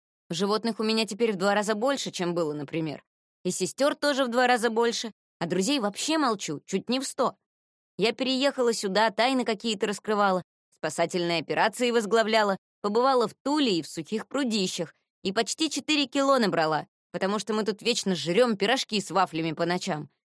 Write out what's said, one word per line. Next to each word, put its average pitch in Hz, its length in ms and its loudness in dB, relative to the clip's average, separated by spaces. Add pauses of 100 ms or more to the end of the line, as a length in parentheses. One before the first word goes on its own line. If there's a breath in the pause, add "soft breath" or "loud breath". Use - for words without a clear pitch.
(300)
Животных 208 500 -2
у - 20 -2
меня 220 240 0
теперь 220 260 -2
в 196 40 -2
два 202 180 2
раза 208 200 0
больше, 240 360 -2
чем 175 240 -2
было, 165 180 -2
например. 151 520 -6 (400)
И 180 60 -2
сестёр 262 440 0
тоже 277 300 0
в 247 40 -2
два 247 180 2
раза 240 240 2
больше, 226 420 -2 (260)
а 170 80 -2
друзей 190 320 0
вообще 233 400 -2
молчу, 214 480 -2
чуть - 220 -4
не 254 120 0
в 269 60 -8
сто. - 300 -2 (600)
Я 220 140 2
переехала 262 600 0
сюда, 208 380 2
тайны 247 340 2
какие-то 220 420 -2
раскрывала, 202 560 0 (280)
спасательные 170 680 -2
операции 208 500 0
возглавляла, 220 680 2 (240)
побывала 240 480 2
в - 60 -12
Туле 269 440 0
и 151 40 -4
в - 40 -8
Сухих 202 400 -8
Прудищах, 214 680 -2 (280)
и 190 100 -4
почти 233 380 -2
четыре 285 360 0
кило 277 320 2
набрала, 156 480 0 (260)
потому 196 260 -2
что 208 140 -6
мы 214 120 0
тут 208 180 -4
вечно 202 320 0
жрём 185 420 2
пирожки 214 440 0
с - 100 -6
вафлями 165 420 0
по 165 140 -2
ночам. 170 420 -4 (280)